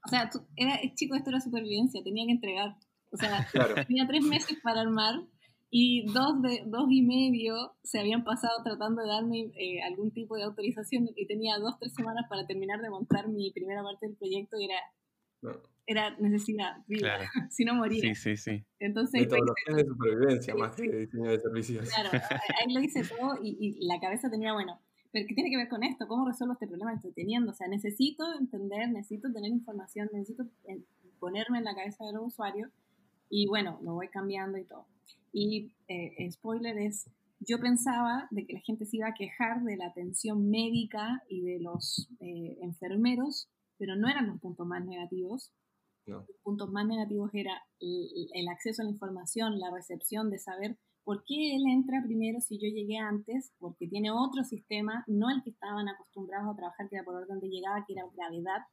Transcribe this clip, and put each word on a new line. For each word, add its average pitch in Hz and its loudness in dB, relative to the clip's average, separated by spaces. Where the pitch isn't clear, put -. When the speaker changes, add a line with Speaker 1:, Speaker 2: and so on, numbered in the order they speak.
Speaker 1:
O - -10
sea, 240 4
tú, 247 -6
era, 262 4
eh, - -2
chico, 269 -2
esto 269 0
era 262 2
supervivencia, 226 0
tenía 214 -2
que 240 4
entregar. 202 0
O - -8
sea, 214 0
Speaker 2:
<laughs> 185 0
Claro. 117 6
Speaker 1:
tenía 254 4
tres 285 4
meses 302 2
para 226 2
armar 226 2
y 240 6
dos 269 6
de, 247 2
dos 233 2
y 262 10
medio 240 4
se - 0
habían 226 4
pasado 233 0
tratando 226 0
de 220 -2
darme, 226 0
eh, 180 -2
algún 185 -2
tipo 220 -6
de 208 -2
autorización 214 0
y 208 -4
tenía 214 0
dos, 220 -2
tres - -8
semanas 226 -2
para 190 -4
terminar 196 -2
de 226 -6
montar 202 2
mi 202 -2
primera 196 -4
parte 202 -8
del 208 -10
proyecto 196 -4
y 202 -2
era, 190 -2
Speaker 2:
No. 113 -8
Speaker 1:
era 214 2
necesidad, 208 2
viva, 208 2
Speaker 3:
Claro. 98 -2
Speaker 1:
<laughs> - -2
si - 2
no 233 2
moría. 220 4
Speaker 3:
Sí, 110 4
sí, 107 0
sí. 104 -4
Speaker 1:
Entonces, 220 4
Speaker 2:
Metodologías 123 6
de 151 10
supervivencia, 120 4
Speaker 1:
sí, 113 2
Speaker 2:
más 113 0
Speaker 1:
sí. 233 -4
Speaker 2:
que 220 0
diseño 113 0
de 113 6
servicios. 113 -2
Speaker 1:
Claro, 214 0
Speaker 2:
<laughs> - 2
Speaker 1:
ahí 254 0
lo 262 4
hice 277 2
todo 262 -2
y, 214 -4
y 180 -2
la 175 0
cabeza 208 -2
tenía, 220 0
bueno, 190 -4
¿pero 214 0
qué 226 -4
tiene 277 2
que 262 2
ver 240 0
con 226 -2
esto? 254 -2
¿Cómo 247 0
resuelvo 247 -2
este 220 -8
problema 202 -6
que 220 -4
estoy 180 -8
teniendo? 214 0
O - -8
sea, 185 -8
necesito 208 0
entender, 214 -2
necesito 214 -4
tener 208 -4
información, 208 -4
necesito, 208 -6
eh, 185 -12
ponerme 220 -2
en 233 -2
la 208 -6
cabeza 208 -10
de 208 -10
los 220 -6
usuarios 214 -6
y, 208 4
bueno, 196 0
me 170 -6
voy 175 -6
cambiando 196 -4
y 185 -10
todo. - -20
Y, 214 0
eh, 175 -8
el 175 -6
spoiler 226 -6
es, 208 -4
yo 233 -2
pensaba 240 2
de 208 -4
que - -10
la 190 -10
gente 220 -4
se 214 -4
iba 220 0
a 220 -4
quejar 226 -2
de 214 -2
la 180 -6
atención 202 0
médica 226 0
y 190 -4
de 180 -2
los, - -4
eh, 170 -8
enfermeros, 233 0
pero 190 -4
no 214 2
eran 277 2
los 175 -6
puntos 175 -8
más 180 -4
negativos. 185 -6
Speaker 2:
No. 101 -10
Speaker 1:
Los - -20
puntos 202 -4
más 202 -2
negativos 208 -2
era 190 -4
el, - -6
el 175 -2
acceso 220 -4
a - -2
la 208 -2
información, 202 -2
la 180 -4
recepción 208 -4
de 196 -4
saber 196 -8
por 208 -4
qué 294 0
él 269 4
entra 262 4
primero 226 0
si 214 -6
yo 208 -2
llegué 214 -2
antes, 214 -2
porque 175 -6
tiene 208 2
otro 262 2
sistema, 214 -4
no 220 4
el 269 2
que 233 -10
estaban 208 -4
acostumbrados 196 -8
a 208 -6
trabajar, 185 -8
que 196 -8
era 190 -6
por 180 -8
orden 190 -8
de 190 -6
llegada, 190 -4
que 196 -10
era 185 -8
gravedad. 175 -4